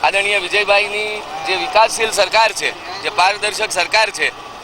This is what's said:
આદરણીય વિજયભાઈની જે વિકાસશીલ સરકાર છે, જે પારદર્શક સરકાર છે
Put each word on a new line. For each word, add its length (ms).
આદરણીય 340
વિજયભાઈની 840
જે 80
વિકાસશીલ 560
સરકાર 400
છે, 500
જે 80
પારદર્શક 640
સરકાર 400
છે 380